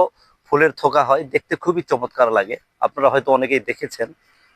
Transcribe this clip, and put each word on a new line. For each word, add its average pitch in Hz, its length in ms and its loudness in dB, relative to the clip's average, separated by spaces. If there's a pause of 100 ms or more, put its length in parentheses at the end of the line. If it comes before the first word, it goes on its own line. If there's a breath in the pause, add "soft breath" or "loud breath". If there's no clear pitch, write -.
(460)
ফুলের 147 240 2
থোকা 143 340 0
হয়, 139 200 0
দেখতে 147 320 -6
খুবই 170 260 -2
চমৎকার 123 500 0
লাগে। 104 240 -2 (240)
আপনারা 135 280 0
হয়তো 135 240 0
অনেকেই 127 280 0
দেখেছেন। 117 480 -8 (480 soft breath)